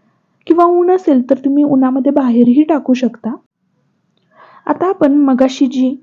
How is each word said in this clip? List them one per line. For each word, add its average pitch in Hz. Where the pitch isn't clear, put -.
किंवा 339
ऊन 349
असेल 285
तर 269
तुम्ही 285
उन्हामध्ये 262
बाहेरही 247
टाकू 294
शकता. 240
आता 339
आपण 330
मगाशी 269
जी 254